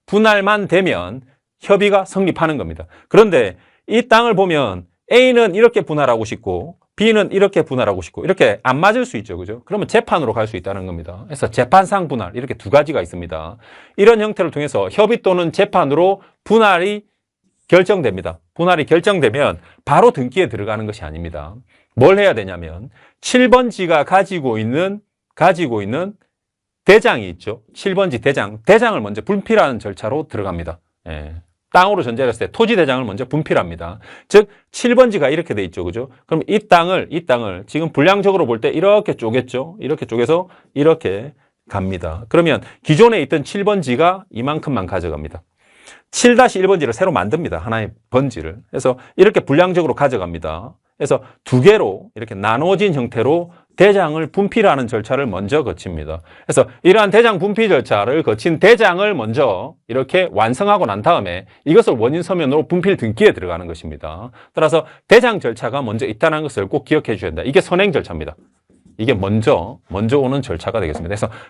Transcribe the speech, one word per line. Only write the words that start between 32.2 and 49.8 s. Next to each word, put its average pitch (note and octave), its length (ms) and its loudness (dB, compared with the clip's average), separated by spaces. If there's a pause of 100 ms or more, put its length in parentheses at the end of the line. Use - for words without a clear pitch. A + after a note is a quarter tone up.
때 - 60 -12
토지 A3+ 240 0
대장을 C3+ 280 0
먼저 G#2 200 -8
분필합니다. G2 760 -6 (300)
즉 G#3 200 6 (220)
칠 A#3+ 240 0
번지가 G#3 360 4
이렇게 D#3+ 240 -4
돼 G#2 100 -4
있죠, F2+ 200 -8
그죠? A2 260 -8 (160)
그럼 D#3+ 200 -2
이 G#3+ 120 0 (100)
땅을, E3+ 420 2
이 E3+ 160 -8
땅을 G#2+ 400 -2
지금 D#3 240 -6
분량적으로 F#3+ 560 2
볼 A#2 140 -2
때 C#3+ 80 -2
이렇게 G3 460 2
쪼갰죠. B2 640 -6
이렇게 C3+ 260 -6
쪼개서 C3+ 420 -2 (260)
이렇게 C#3 580 -2 (360)
갑니다. F#2+ 600 -8
그러면 D#3 340 0 (220)
기존에 G#3 380 4
있던 D3+ 200 -2
칠 G3+ 220 -8
번지가 F3+ 640 0
이만큼만 B2+ 560 -6
가져갑니다. E2 560 -8 (680)
칠 A#3+ 260 4
다시 B3 220 4
일 F#3 80 0
번지를 D#3+ 260 2
새로 F#3 200 0
만듭니다. G#2 460 -2
하나의 A2 320 -6 (200)
번지를. A2+ 480 -4 (120)
그래서 C3 280 -2 (180)
이렇게 F#3+ 240 6
분량적으로 E3 540 2